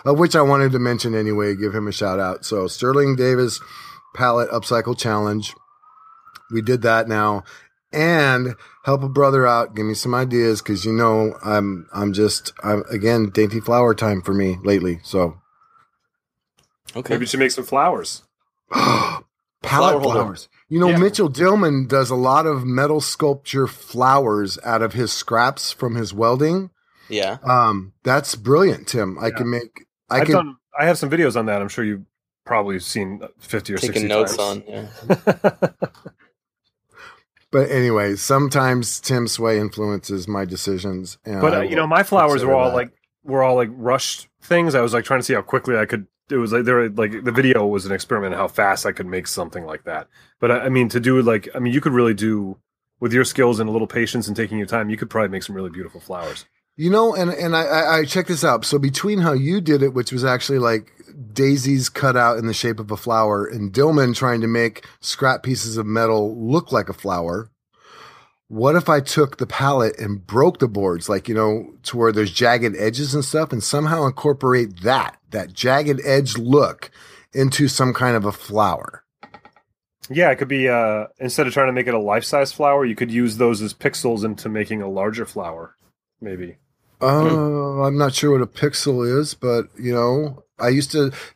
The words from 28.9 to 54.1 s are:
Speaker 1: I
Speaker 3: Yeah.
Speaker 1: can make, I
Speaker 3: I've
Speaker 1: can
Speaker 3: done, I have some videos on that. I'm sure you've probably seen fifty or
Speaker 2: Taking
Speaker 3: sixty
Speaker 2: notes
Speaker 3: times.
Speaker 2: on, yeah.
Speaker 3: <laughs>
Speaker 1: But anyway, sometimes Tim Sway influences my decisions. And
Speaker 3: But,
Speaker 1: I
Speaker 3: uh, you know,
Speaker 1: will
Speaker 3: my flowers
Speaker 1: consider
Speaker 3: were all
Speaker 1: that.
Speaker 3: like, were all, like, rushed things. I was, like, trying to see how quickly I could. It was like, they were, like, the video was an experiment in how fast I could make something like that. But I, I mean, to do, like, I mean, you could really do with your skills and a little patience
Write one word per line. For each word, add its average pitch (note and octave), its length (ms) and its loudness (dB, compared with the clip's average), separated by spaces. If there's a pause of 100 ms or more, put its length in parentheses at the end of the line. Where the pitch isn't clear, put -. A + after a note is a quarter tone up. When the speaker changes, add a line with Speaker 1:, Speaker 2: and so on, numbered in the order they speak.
Speaker 1:
I A2+ 80 -4
Speaker 3:
Yeah. A2+ 80 -4
Speaker 1:
can A#2+ 140 -4
make, A#2+ 360 -10 (220)
I B2+ 120 2
Speaker 3:
I've D3 60 2
Speaker 1:
can D#3 100 4
Speaker 3:
done, D3+ 200 0 (220)
I D3+ 80 2
have E3+ 100 4
some C#3+ 140 -4
videos D3 260 2
on A2+ 100 0
that. G2+ 140 -2
I'm G2+ 80 -6
sure A#2 160 -6
you've G2+ 200 -6 (420)
probably G2+ 320 -2
seen G2 420 -6 (180)
fifty G2+ 360 -8
or F#2+ 40 -4
Speaker 2:
Taking A2+ 160 -4
Speaker 3:
sixty G#2+ 140 0
Speaker 2:
notes G#2+ 280 2
Speaker 3:
times. G2+ 320 -4
Speaker 2:
on, - 0 -
yeah. A2 1120 -2
Speaker 3:
<laughs> - 60 -8 (1600)
Speaker 1:
But C3+ 160 4
anyway, A2 460 2
sometimes C3 880 0
Tim B2 260 -2
Sway A2+ 320 0
influences G2+ 680 -4
my G2 160 -4
decisions. F#2 800 -6
And G2+ 160 -6
Speaker 3:
But, F#2 120 4
Speaker 1:
I - 40 0
Speaker 3:
uh, G2+ 60 0
you B2 120 -4
know, D#3+ 80 0
Speaker 1:
will D#3+ 60 -2
Speaker 3:
my F3+ 160 4
flowers D#3+ 380 4
Speaker 1:
consider C3+ 100 2
Speaker 3:
were C3+ 40 4
all B2+ 140 4
Speaker 1:
that. B2+ 60 -2
Speaker 3:
like, B2 160 -2 (320)
were C3+ 180 0
all, B2+ 140 4
like, A#2 160 2
rushed B2 560 -2 (120)
things. E3+ 360 2
I B2 60 4
was, A#2+ 120 0
like, A#2 100 0
trying C3 140 0
to A#2 60 -2
see C3 100 0
how G2+ 80 0
quickly B2+ 340 -2
I G#2+ 80 2
could. G#2 220 -6 (240)
It C#3 60 -2
was A2+ 160 -2
like, A#2+ 120 2
they B2 80 2
were, A#2+ 180 4
like, G#2+ 340 -4
the A#2+ 80 -2
video A#2+ 340 4
was G2+ 200 -2
an G2 60 -4
experiment G2 420 -4
in F2 40 -6
how F#2+ 80 0
fast G2 400 0
I G2 60 -2
could F2+ 160 -10
make F2+ 180 -6
something F2 400 -8
like D#2 160 -12
that. - 240 -10 (320)
But A#2+ 140 2
I, B2 80 2
I C3 80 -2
mean, B2+ 220 2
to A#2+ 100 0
do, B2+ 220 4
like, A2+ 300 2
I C3 60 -10
mean, B2 160 -2
you C#3+ 60 2
could C#3+ 120 0
really A#2+ 220 4
do G2+ 420 -4 (440)
with A#2+ 120 -2
your B2+ 120 4
skills A#2+ 340 2
and A2 100 -2
a G#2+ 40 -4
little A2 160 -2
patience A#2 400 -4